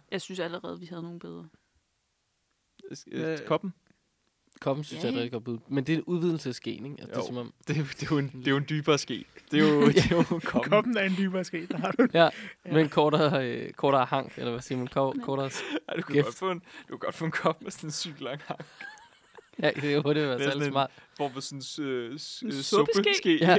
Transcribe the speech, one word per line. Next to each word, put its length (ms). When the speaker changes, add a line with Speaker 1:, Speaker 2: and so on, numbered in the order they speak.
Speaker 1:
Jeg 100
synes 180
allerede, 400
vi 60
havde 180
nogle 160
bedre. 280
Speaker 2:
S-, 180
øh, 200
Speaker 3:
Øh. 60
Speaker 2:
koppen? 260
Speaker 4:
Koppen 220
synes 200
Speaker 1:
Ja. 40
Speaker 4:
jeg 60
er 40
et 60
rigtig 80
godt 120
bud. 140
Men 160
det 100
er 40
en 60
udvidelse 460
af 60
skeen, 300
ikke? 160
Altså, 60
det 80
er 40
Speaker 2:
Jo. 80
Speaker 4:
som 100
om 160
Speaker 2:
Det 80
er 40
jo, 60
det 180
er 80
jo 60
en, 100
det 80
er 40
jo 60
en 120
dybere 280
ske. 280
Det 80
er 140
jo, 140
Speaker 4:
<laughs> 0
Speaker 2:
det 240
er 40
jo 80
koppen. 320
Speaker 3:
Koppen 260
er 40
en 160
dybere 260
ske, 240
der 100
har 140
du. 220
Speaker 4:
Ja, 160
Speaker 3:
Ja. 80
Speaker 4:
med 80
en 80
kortere, 600
øh, 240
kortere 320
hank, 320
eller 140
hvad 100
siger 180
man? 80
Kor-, 260
Speaker 1:
Men 80
Speaker 4:
kortere 280
Speaker 2:
Ja, 60
du 60
kan 120
Speaker 4:
gæft. 120
Speaker 2:
godt 100
få 160
en, 80
du 380
kan 20
godt 160
få 100
en 60
kop 300
med 100
sådan 160
en 40
sygt 300
lang 240
hank. 200
Speaker 4:
Ja, 160
det 140
er 60
jo, 60
det 40
vil 0
være 80
Speaker 2:
Det 100
er 40
Speaker 4:
særlig 160
Speaker 2:
sådan 140
en 40
Speaker 4:
smart. 200
Speaker 2:
form 140
for 80
sådan, 460
øh, 340
s-, 220
Speaker 1:
En 60
Speaker 2:
øh, 60
Speaker 1:
suppeske? 420
Speaker 2:
suppeske. 420
Speaker 4:
Ja, 220